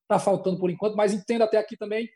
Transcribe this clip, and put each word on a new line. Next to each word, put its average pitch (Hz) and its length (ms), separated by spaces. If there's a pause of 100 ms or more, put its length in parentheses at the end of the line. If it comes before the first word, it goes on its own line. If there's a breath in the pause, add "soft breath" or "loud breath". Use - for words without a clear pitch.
tá 196 100
faltando 185 400
por 180 120
enquanto, 202 260
mas 208 160
entendo 226 300
até 220 160
aqui 214 180
também 220 400